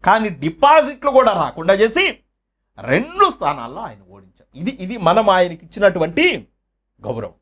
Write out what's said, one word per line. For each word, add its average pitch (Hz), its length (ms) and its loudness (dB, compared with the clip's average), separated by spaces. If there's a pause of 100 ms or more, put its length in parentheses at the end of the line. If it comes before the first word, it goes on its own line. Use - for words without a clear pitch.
కానీ 214 240 2 (140)
డిపాజిట్లు 285 720 2
కూడా 240 240 4
రాకుండా 160 400 0
చేసి 226 240 0 (760)
రెండు 277 560 -2
స్థానాల్లో 143 540 -6
ఆయన 104 120 -20 (140)
ఓడించారు. 95 340 -20 (120)
ఇది, 208 120 -6 (120)
ఇది 208 120 -10 (120)
మనం 208 260 4
ఆయనకి 175 320 0
ఇచ్చినటువంటి 180 580 -2 (800)
గౌరవం. 107 380 -10